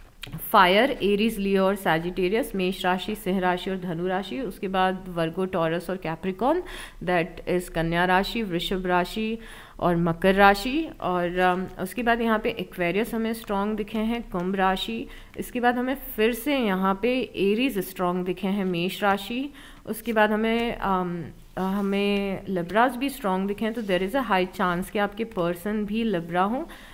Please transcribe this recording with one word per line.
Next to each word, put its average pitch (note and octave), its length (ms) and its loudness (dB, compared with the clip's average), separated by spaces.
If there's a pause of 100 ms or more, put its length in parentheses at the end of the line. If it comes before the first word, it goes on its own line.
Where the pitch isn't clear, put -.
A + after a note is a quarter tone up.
(520)
फायर, G#3 400 8
एरीज, G#3 480 2
लियो G3 240 2
और G3 120 4
सैजिटेरियस, F#3 800 0
मेष F#3+ 300 0
राशि, F#3 300 0
सिंह F#3+ 240 -2
राशि F3+ 300 0
और F#3+ 80 -2
धनु F3 300 -4
राशि। F#3+ 320 -4
उसके G#3 280 -6
बाद F#3 420 0
वर्गो, E3+ 360 -2
टॉरस E3+ 440 -2
और F#3 80 -4
कैप्रिकॉर्न, F#3+ 680 0 (400)
that F3+ 460 -2
is F3+ 200 0
कन्या E3+ 360 0
राशि, F#3+ 380 2
वृषभ F#3 440 -2
राशि A3 520 0 (400)
और F3 160 2
मकर E3+ 400 4
राशि। G3+ 540 6 (120)
और, F3 380 0
अम, F#3 280 4 (120)
उसके F#3+ 240 -4
बाद A#3 180 2
यहाँ A3+ 180 2
पे A#3+ 100 -2
एक्वेरियस F3+ 640 -2
हमें A3+ 200 -2
स्ट्रॉन्ग G#3 440 -2
दिखे G#3+ 200 -6
हैं, A3+ 340 -2
कुंभ F#3 240 -2
राशि। F#3+ 520 0 (300)
इसके A3+ 220 -6
बाद A#3+ 160 4
हमें B3+ 200 -2
फिर A#3 380 0
से C#4 240 0
यहाँ G3 440 2
पे B3+ 180 2 (160)
एरीज G#3+ 440 2
स्ट्रॉन्ग F3+ 460 -2
दिखे F#3 220 -2
हैं, G3 180 0
मेष F3+ 380 -2
राशि। A#3+ 500 0 (320)
उसके A3+ 280 -6
बाद G#3+ 180 6
हमें, A3+ 440 0
अम, F3+ 480 -2 (360)
हमें G3 880 0
लिब्रास G3+ 480 2
भी C4+ 140 -2
स्ट्रॉन्ग F#3+ 380 -2
दिखे G3+ 180 -4
हैं, G#3+ 80 -2
तो A#3+ 80 -6
there F#3+ 300 0
is B3+ 40 -2
a C4+ 160 0
high F#3 240 2
chance F3+ 340 0
कि G#3+ 100 -2
आपके G#3 240 -2
पर्सन G#3 640 -2
भी G#3+ 180 -2
लिब्रा F3 380 0
हों। A#3 220 0 (300)